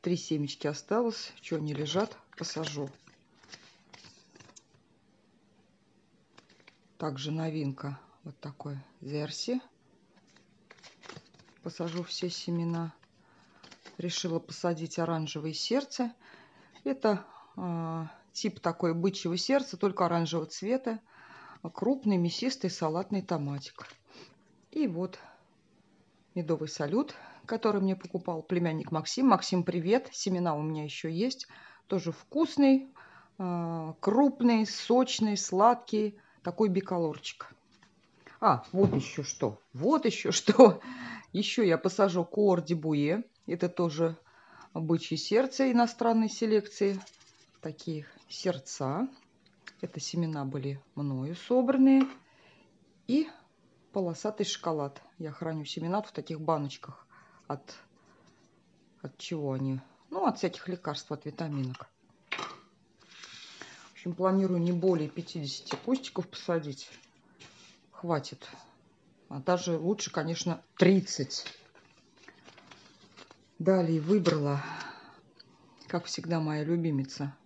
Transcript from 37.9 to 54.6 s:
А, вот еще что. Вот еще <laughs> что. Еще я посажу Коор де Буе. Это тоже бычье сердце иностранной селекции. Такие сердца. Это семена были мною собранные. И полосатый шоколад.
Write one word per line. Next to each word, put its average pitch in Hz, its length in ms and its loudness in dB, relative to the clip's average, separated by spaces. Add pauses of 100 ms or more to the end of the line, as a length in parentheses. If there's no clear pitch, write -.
А, 160 320 4
вот 196 200 6
еще 139 300 -2
что. - 380 -4 (100)
Вот 220 340 2
еще - 260 0
<laughs> - 80 2
что. 214 420 10 (500)
Еще 208 320 0
я 165 140 6
посажу 185 480 2
Коор 190 360 4
де 156 140 -2
Буе. 156 480 0 (220)
Это 170 240 -2
тоже 165 480 0 (560)
бычье 160 440 0
сердце 262 540 2
иностранной 233 580 4
селекции. 208 720 0 (600)
Такие 156 440 -8 (220)
сердца. 175 800 -4 (760)
Это - 180 -8
семена 160 440 -4
были 139 380 -6 (140)
мною 143 400 -4
собранные. 262 680 6 (1040)
И 302 220 2 (640)
полосатый 202 520 -2
шоколад. 147 560 -4 (180)